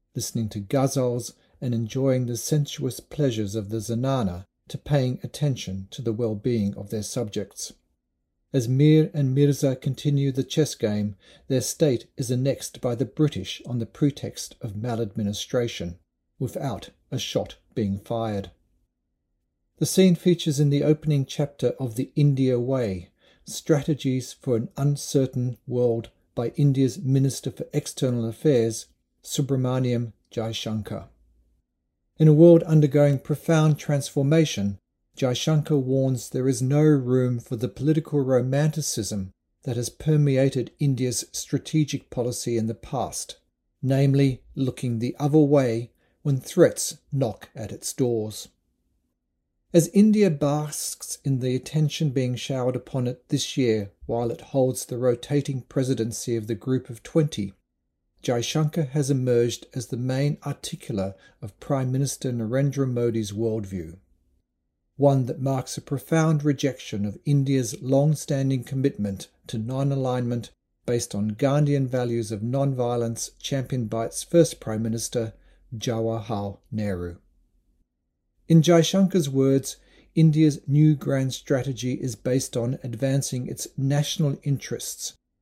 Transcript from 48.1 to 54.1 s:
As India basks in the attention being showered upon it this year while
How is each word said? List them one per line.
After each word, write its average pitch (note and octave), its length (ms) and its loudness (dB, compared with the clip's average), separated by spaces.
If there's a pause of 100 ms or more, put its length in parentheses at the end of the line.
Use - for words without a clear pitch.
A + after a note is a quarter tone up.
As E3 160 6
India G#3 400 6
basks D3 920 -4
in C3+ 160 0
the B2+ 160 -2
attention D3+ 540 0
being B2 260 -2
showered B2+ 400 -2
upon B2+ 320 -4
it - 220 -10
this - 260 -4
year A2 360 0 (140)
while A#2 260 -2